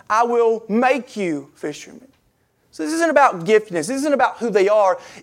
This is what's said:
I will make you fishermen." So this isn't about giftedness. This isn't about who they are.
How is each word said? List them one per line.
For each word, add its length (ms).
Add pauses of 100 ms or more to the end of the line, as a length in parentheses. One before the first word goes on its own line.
(120)
I 140
will 420
make 500
you 380
fishermen." 520 (600)
So 140
this 100
isn't 160
about 340
giftedness. 440
This 100
isn't 160
about 240
who 140
they 180
are. 300 (240)